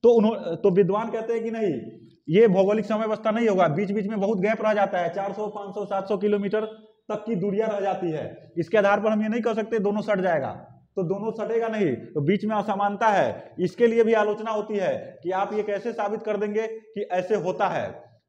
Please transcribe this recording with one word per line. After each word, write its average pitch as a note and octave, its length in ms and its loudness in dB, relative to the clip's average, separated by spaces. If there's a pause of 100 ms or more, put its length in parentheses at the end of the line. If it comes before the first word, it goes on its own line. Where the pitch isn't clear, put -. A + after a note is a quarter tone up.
तो A#3 60 10
उन्हों-, A3+ 280 4
तो E3+ 340 0
विद्वान G3+ 380 2
कहते A#3 240 -4
हैं A3+ 100 -2
कि A3+ 80 -4
नहीं, G3+ 300 -2 (480)
ये G#3 180 8
भौगोलिक G3+ 380 2
साम्यावस्था A3 460 -2
नहीं A3+ 160 2
होगा, F#3 200 4
बीच F3+ 240 0
बीच G3+ 160 -2
में A3 120 -4
बहुत G3 200 0
गैप G#3+ 220 0
रह G#3+ 120 2
जाता G3 240 2
है, E3+ 160 -2
चार G3 200 -6
सौ, G#3+ 140 -6
पाँच G3+ 280 -10
सौ, G3+ 100 -6
सात G3 220 -4
सौ G#3 100 -2
किलोमीटर G#3 440 0 (480)
तक G#3+ 180 -6
की A3+ 80 -2
दूरियां G3+ 340 0
रह G3+ 100 -4
जाती F#3+ 320 -2
है, - 460 -10
इसके E3+ 200 0
आधार G3+ 220 4
पर G#3+ 100 0
हम G#3+ 120 0
ये A3 80 -2
नहीं A#3 120 -2
कह A3+ 120 0
सकते A3 260 -2
दोनों G#3 220 0
सट G3+ 180 0
जाएगा, D#3+ 300 0 (460)
तो F#3+ 80 -2
दोनों G3+ 280 -2
सटेगा A3+ 360 -2
नहीं, G#3 280 0
तो - 260 -6
बीच F#3+ 240 0
में G#3+ 100 -2
असमानता G3+ 520 0
है। F3+ 520 2
इसके F3+ 280 2
लिए A3+ 160 4
भी A3 100 4
आलोचना G#3+ 380 0
होती G#3 260 -4
है D#3 460 -2
कि F3 80 -4
आप F#3+ 220 -2
ये G#3+ 100 0
कैसे G#3 300 -4
साबित A3 300 -4
कर G#3+ 140 -2
देंगे G#3 300 -2
कि A3 340 -10 (100)
ऐसे F#3 240 0
होता G3 320 0
है। A#2 360 -4 (260)